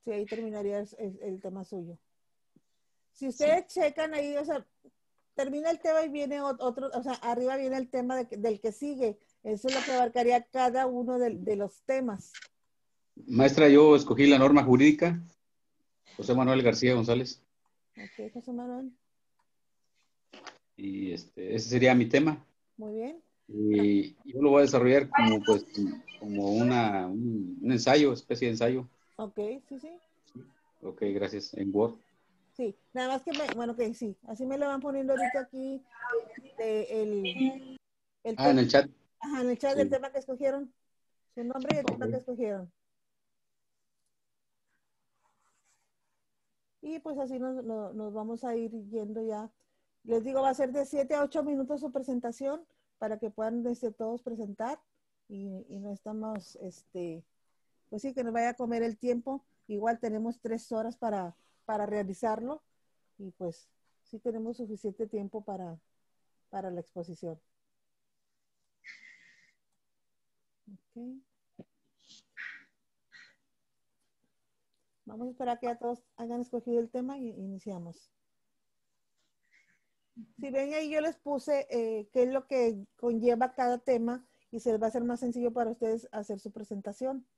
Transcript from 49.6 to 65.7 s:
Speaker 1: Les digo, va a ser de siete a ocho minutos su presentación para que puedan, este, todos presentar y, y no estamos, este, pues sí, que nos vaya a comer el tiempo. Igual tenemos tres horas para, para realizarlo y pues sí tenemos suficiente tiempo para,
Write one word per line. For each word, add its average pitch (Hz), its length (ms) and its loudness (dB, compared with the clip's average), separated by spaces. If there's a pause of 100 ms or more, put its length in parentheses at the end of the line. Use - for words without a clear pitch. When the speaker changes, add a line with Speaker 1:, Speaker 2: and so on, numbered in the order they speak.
Speaker 1:
Les 226 200 0
digo, 269 180 -2
va 269 80 4
a 262 40 2
ser 262 180 0
de 277 140 -2
siete 277 300 -2
a 294 80 2
ocho 294 200 -2
minutos 277 380 -2
su 285 100 -6
presentación 269 760 -4 (320)
para 214 220 -6
que 220 100 -6
puedan, 226 380 -4
este, 240 240 -4
todos 226 300 -6
presentar 226 580 -8 (480)
y, 196 420 -12
y 196 100 -14
no 202 120 -12
estamos, 214 680 -10
este, 175 640 -12 (680)
pues 214 120 -10
sí, 269 120 -8
que 254 100 -6
nos 226 100 -6
vaya 233 160 0
a 240 60 -6
comer 233 280 -4
el 233 140 -4
tiempo. 247 480 -4 (220)
Igual 220 320 -2
tenemos 226 400 -6
tres 226 320 -8
horas 226 260 -4
para, 196 380 -6 (300)
para 214 200 -4
realizarlo 220 800 -6 (540)
y 190 140 -16
pues - 380 -10 (340)
sí 220 160 -18
tenemos 226 380 -6
suficiente 214 480 -8
tiempo 214 380 -8
para, 180 340 -12 (720)